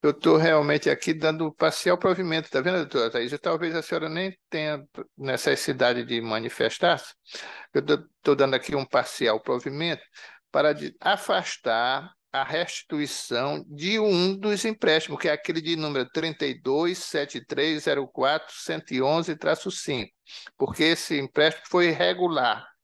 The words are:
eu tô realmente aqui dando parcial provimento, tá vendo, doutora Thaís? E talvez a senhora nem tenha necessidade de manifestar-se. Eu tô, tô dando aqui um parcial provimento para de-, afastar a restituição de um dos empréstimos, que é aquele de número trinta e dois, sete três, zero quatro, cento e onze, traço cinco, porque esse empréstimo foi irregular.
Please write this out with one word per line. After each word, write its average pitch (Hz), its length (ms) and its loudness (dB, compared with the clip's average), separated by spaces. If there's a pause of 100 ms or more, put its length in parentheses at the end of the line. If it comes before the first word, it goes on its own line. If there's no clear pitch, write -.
eu 147 120 4
tô 165 220 6
realmente 156 520 4
aqui 147 240 0
dando 156 400 0
parcial 175 460 2
provimento, 175 500 0
tá 135 120 0
vendo, 180 160 0
doutora 139 340 0
Thaís? 120 220 -2
E 147 60 -6
talvez 165 360 -2
a 165 80 -2
senhora 160 260 -4
nem 185 300 -6 (100)
tenha 151 380 -4 (320)
necessidade 127 880 0
de 120 160 -2
manifestar-se. 117 920 -2 (640)
Eu 139 100 2
tô, 147 240 0 (140)
tô 147 140 6
dando 135 180 4
aqui 131 220 -2
um 139 80 -2
parcial 120 560 0
provimento 143 600 -4 (500)
para 151 200 4
de-, 147 280 -6
afastar 160 1120 -2 (160)
a 135 140 -2
restituição 147 1200 -4
de 160 320 -4
um 196 380 2
dos 202 280 -2
empréstimos, 160 540 2
que 175 100 -2
é 151 40 2
aquele 160 280 -4
de 165 140 -2
número 147 360 -2
trinta 156 360 -4
e 135 140 -2
dois, 165 380 0
sete - 460 -6
três, 151 400 -2
zero 139 220 0
quatro, 139 480 -2
cento - 380 -8
e 127 100 0
onze, 160 320 2
traço 160 360 -2
cinco, 131 420 -6 (440)
porque - 280 0
esse 160 340 2
empréstimo 151 480 2
foi 175 220 4
irregular. 165 800 0 (160)